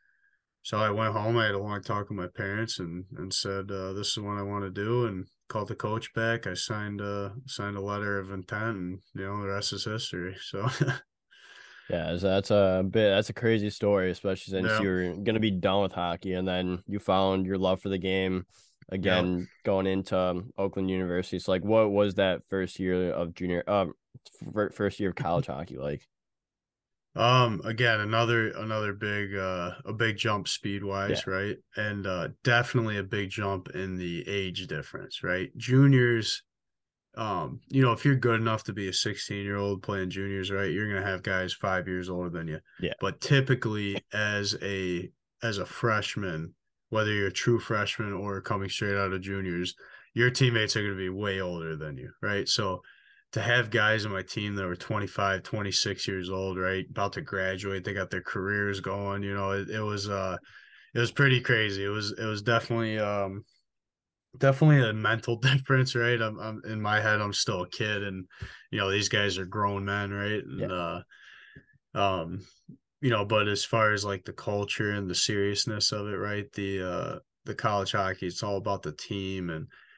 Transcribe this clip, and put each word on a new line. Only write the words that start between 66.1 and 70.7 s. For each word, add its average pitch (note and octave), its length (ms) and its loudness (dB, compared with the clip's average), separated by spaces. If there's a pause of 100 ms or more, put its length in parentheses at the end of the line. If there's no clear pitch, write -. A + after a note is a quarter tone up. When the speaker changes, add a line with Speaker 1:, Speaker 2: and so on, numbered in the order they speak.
Speaker 1:
I'm, G#2+ 180 -2
I'm, A2 260 -8
in G#2+ 160 -4
my G#2+ 200 2
head, G#2+ 180 4
I'm G#2 140 0
still F#2+ 300 0
a - 60 -6
kid, G#2+ 340 -2
and, F#2+ 220 -6 (460)
you G#2+ 80 0
know, G2 100 2
these G2+ 200 2
guys G2+ 280 2
are F#2+ 80 -6
grown G2+ 380 0
men, G2+ 280 -2
right? G#2 320 -2
And, C#2 180 -10
Speaker 2:
Yeah. F#2+ 60 -2 (1300)